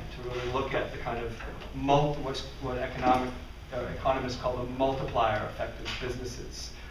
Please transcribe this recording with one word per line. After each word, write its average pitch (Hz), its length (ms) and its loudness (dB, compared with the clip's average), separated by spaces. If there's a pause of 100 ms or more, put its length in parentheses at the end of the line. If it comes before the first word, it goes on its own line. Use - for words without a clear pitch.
(140)
to - 140 -6
really 123 240 -2
look 135 220 0
at - 180 0
the - 60 -6
kind 117 260 -2
of 110 80 -4 (420)
mul-, 143 480 6
what's, - 200 -2 (200)
what 127 160 -2
economic, 127 500 4 (440)
uh, 123 80 -2 (160)
economists 131 400 2
call 123 200 0
the 123 160 -2
multiplier 110 720 4
effect - 340 -4
of - 100 -6 (100)
businesses. - 720 -6 (200)